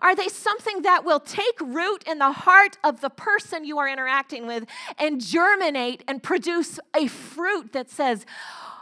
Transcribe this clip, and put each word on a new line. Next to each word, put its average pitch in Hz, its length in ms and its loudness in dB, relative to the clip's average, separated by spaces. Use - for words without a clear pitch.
Are 370 140 6
they 359 120 -2
something 415 540 -4
that 349 240 4
will 302 140 4
take 427 420 -4
root 330 460 -4
in 320 100 -4
the 277 140 4
heart 392 520 6
of 294 180 2
the 269 100 -4
person 403 520 -4
you 302 140 -6
are 285 100 0
interacting 269 600 -4
with 233 180 -6
and 302 240 -2
germinate 294 840 2
and 269 160 -6
produce 339 560 -2
a 302 120 2
fruit 339 680 -6
that 262 160 -6
says, 247 360 -2